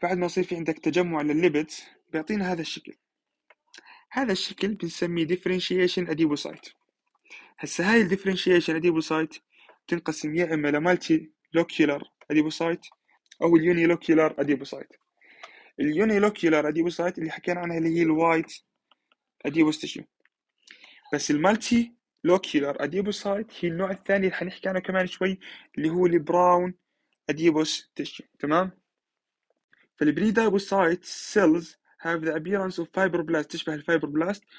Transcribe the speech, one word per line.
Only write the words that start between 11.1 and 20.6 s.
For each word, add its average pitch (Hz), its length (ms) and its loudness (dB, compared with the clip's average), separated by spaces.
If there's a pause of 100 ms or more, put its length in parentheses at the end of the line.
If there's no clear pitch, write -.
adipocyte 156 560 0 (520)
أو 170 140 6
ال 160 60 6
unilocular 165 720 4 (100)
adipocyte. 139 540 -4 (800)
ال 151 140 0
unilocular 196 800 2
adipocyte 170 440 -2
اللي 160 140 -10
حكينا 175 280 -4
عنها 170 180 -6
اللي 165 120 0
هي 165 140 2
ال 160 120 2
white 165 460 0 (880)
adipose 156 320 2
tissue. - 240 -10 (1080)